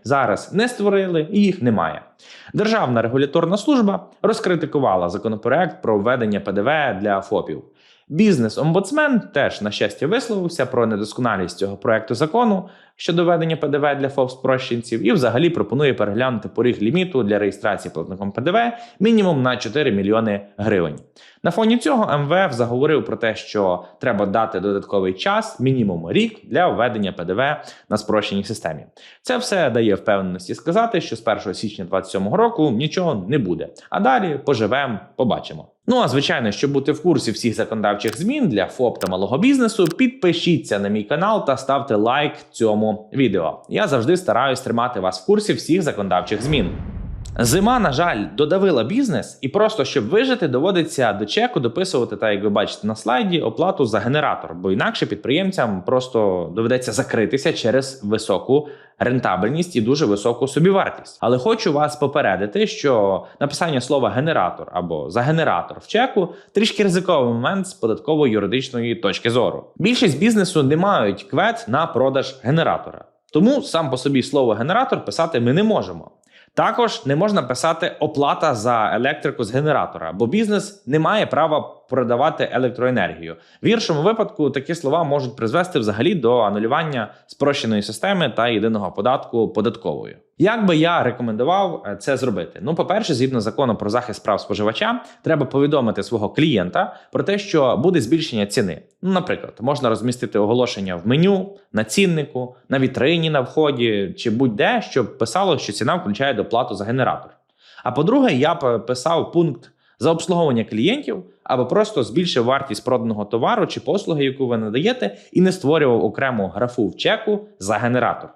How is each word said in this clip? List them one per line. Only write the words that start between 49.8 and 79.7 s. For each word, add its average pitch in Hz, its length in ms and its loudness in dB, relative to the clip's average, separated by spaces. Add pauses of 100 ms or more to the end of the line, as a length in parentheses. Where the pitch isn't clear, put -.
щоб 113 240 0
вижити, 226 380 2
доводиться 151 640 2
до 101 120 -2
чеку 208 340 0
дописувати, 120 560 -2
та, 107 160 0
як 101 120 -2
ви 107 60 2
бачите 101 380 -2
на 107 80 -2
слайді, 190 460 0
оплату 147 440 0
за 107 140 0
генератор, 120 540 -2
бо 90 180 -2
інакше 160 340 0
підприємцям 123 800 -2
просто 104 720 0
доведеться 123 360 0
закритися 123 600 0
через 127 500 -2
високу 107 640 0 (320)
рентабельність 120 760 0
і 123 60 2
дуже 139 240 2
високу 117 420 0
собівартість. 170 720 0
Але 120 160 2
хочу 220 360 0
вас 147 220 0
попередити, 127 720 0
що 101 560 2 (160)
написання 143 420 -2
слова 131 280 0
«генератор» 120 640 0
або 82 360 -4
«за 104 120 0
генератор» 127 580 0
в - 80 -20
чеку 214 460 0 (200)
трішки 220 300 2
ризиковий 175 500 2
момент 170 340 -2
з - 140 -12
податково-юридичної 117 1200 0
точки 101 280 -2
зору. 95 340 0 (140)
Більшість 196 420 2
бізнесу 196 440 2
не 139 140 4
мають 156 460 2
квет 208 440 0
на 147 200 0
продаж 131 560 0
генератора. 120 640 0 (280)
Тому 233 280 4
сам 156 280 -2
по 127 80 -2
собі 135 260 2
слово 127 300 2
«генератор» 175 520 0
писати 165 340 0
ми 120 140 2
не 190 100 4
можемо. 104 480 -2 (420)
Також 214 520 0
не 139 100 2
можна 190 280 2
писати 160 560 -2
«оплата 147 560 0
за 110 380 0
електрику 135 500 -2
з 101 80 -6
генератора», 110 600 -2